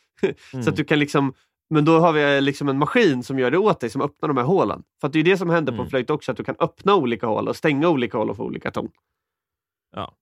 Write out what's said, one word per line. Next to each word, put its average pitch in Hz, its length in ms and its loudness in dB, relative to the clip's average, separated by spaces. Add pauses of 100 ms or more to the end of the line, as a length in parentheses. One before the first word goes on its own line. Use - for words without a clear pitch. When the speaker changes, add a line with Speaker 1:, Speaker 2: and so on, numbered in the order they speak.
(200)
Speaker 1:
<laughs> - 0 -
Så - 360 -6
Speaker 2:
Mm. 123 120 -2
Speaker 1:
att 147 80 -2
du 151 80 -2
kan 156 140 2
liksom, 143 360 0 (360)
men 151 140 2
då 160 140 6
har 170 140 4
vi, 143 240 2
eh, 139 60 2
liksom 143 260 -2
en 135 100 0
maskin 147 440 2
som 135 160 -6
gör 123 120 2
det 160 80 2
åt 202 220 2
dig, 117 100 -6
som 135 120 -6
öppnar 151 260 -6
de 139 80 0
här 123 80 0
hålen. 139 380 0 (180)
För 151 60 -6
att 139 60 -4
det 156 60 0
är 156 60 2
ju 175 60 4
det 190 80 2
som 175 120 -4
händer 160 220 0
på - 20 -4
en 113 60 -8
Speaker 2:
Mm. 123 100 -8
Speaker 1:
flöjt 127 200 -2
också, 151 200 -4
att 117 60 -4
du - 80 -8
kan - 140 -8
öppna 190 360 0
olika 120 320 0
hål 107 220 -2
och 120 80 -4
stänga 151 320 0
olika 123 300 0
hål 113 120 -2
och 107 60 -8
få 113 80 -8
olika 117 260 -8
ton. - 200 -8 (1080)
Speaker 2:
Ja. - 240 -12